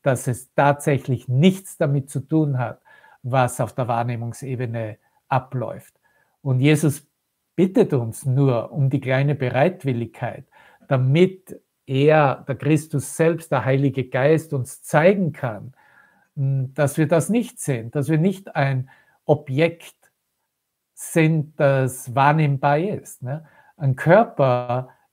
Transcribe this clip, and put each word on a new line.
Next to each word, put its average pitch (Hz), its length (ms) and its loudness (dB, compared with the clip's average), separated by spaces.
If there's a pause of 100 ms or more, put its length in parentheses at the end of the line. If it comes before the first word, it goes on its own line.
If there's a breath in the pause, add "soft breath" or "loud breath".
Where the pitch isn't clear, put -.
dass 131 240 -2
es - 260 -8
tatsächlich 139 760 0
nichts 160 480 2
damit 143 340 -2
zu 135 120 -6
tun 147 380 0
hat, 117 200 -6 (440 soft breath)
was 127 360 0
auf 120 140 -4
der 127 160 -4
Wahrnehmungsebene 117 1120 -6 (280)
abläuft. 127 720 -6 (420)
Und 131 200 0
Jesus 151 440 2 (520)
bittet 190 340 2
uns 117 340 -4
nur 131 460 2
um 135 180 0
die 135 120 -2
kleine 135 340 0
Bereitwilligkeit, 127 1080 -2 (420 soft breath)
damit 143 720 0 (260)
er, 143 640 2
der 135 80 -4
Christus 147 600 -2
selbst, 165 340 0
der 123 140 0
Heilige 135 400 0
Geist, 156 480 0
uns 127 280 -8
zeigen 170 520 2
kann, 113 400 -10 (640 soft breath)
m, 135 360 -2
dass 147 240 -2
wir 156 120 2
das 165 180 2
nicht 233 320 -2
sind, 117 360 -6
dass 143 120 -2
wir 160 100 2
nicht 185 380 -2
ein 135 340 -2 (360 soft breath)
Objekt 151 880 -2 (800)
sind, 156 640 0
das 131 560 0
wahrnehmbar 143 640 2
ist, 180 440 -8
ne? 147 220 -10 (360 soft breath)
Ein 131 140 0
Körper 131 920 2 (240 soft breath)